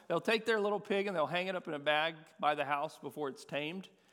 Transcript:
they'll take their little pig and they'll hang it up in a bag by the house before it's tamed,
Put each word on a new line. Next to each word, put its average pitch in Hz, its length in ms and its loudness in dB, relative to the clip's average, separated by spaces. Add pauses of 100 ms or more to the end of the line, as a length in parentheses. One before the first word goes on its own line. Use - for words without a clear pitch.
they'll 165 120 0
take 226 260 2
their 226 140 4
little 202 200 0
pig 202 260 0
and 202 80 -2
they'll 151 120 2
hang 180 200 -2
it 190 80 -2
up 175 140 -6
in 160 60 -4
a 147 40 -4
bag 151 360 2 (260)
by 151 140 4
the 147 100 0
house 143 380 -2
before 147 260 -6
it's - 160 -10
tamed, 156 440 -6 (240)